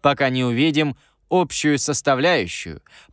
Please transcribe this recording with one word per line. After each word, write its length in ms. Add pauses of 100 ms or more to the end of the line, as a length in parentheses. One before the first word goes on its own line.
пока 280
не 140
увидим 520 (340)
общую 500
составляющую, 1000 (320)